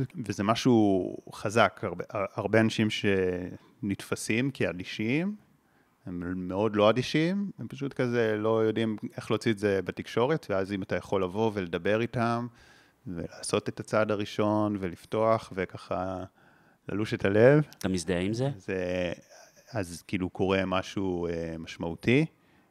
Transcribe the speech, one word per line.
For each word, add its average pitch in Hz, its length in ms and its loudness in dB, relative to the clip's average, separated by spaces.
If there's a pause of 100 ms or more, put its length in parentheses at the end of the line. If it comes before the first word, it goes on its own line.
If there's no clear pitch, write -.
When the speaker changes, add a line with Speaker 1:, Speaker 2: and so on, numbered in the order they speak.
(260)
Speaker 1:
וזה 104 180 -4
משהו 107 640 4 (260)
חזק. 104 500 2
הרבה, 90 260 -6
הרבה 101 500 0
אנשים 110 300 4
שנתפסים 101 1600 -2
כאדישים, 113 840 -2 (720)
הם 90 420 -6
מאוד 104 280 0
לא 104 140 8
אדישים, 165 720 0
הם 123 80 -10
פשוט 135 260 -8
כזה 120 440 2
לא 110 260 2
יודעים 110 340 0 (200)
איך - 140 -6
להוציא 113 200 2
את 101 80 0
זה 98 260 2
בתקשורת, 120 640 -2
ואז 98 220 0
אם 98 120 -2
אתה 98 120 -4
יכול 95 280 -2
לבוא 104 300 0
ולדבר 92 480 -2
איתם, 117 460 -2 (600)
ולעשות 90 640 -4
את 113 100 -10
הצעד 107 320 0
הראשון, 104 680 0
ולפתוח, 110 760 -2
וככה 92 680 -6 (640)
ללוש 104 240 -2
את - 120 -2
הלב. 120 380 8 (140)
Speaker 2:
אתה 98 120 -2
מזדהה 90 300 0
עם 98 140 -2
זה? 127 240 -2
Speaker 1:
זה... 90 540 -2 (600)
אז 87 360 -6
כאילו 90 220 -2
קורה 95 360 0
משהו, 92 640 -2
אה, 82 320 -4
משמעותי. 85 640 0 (460)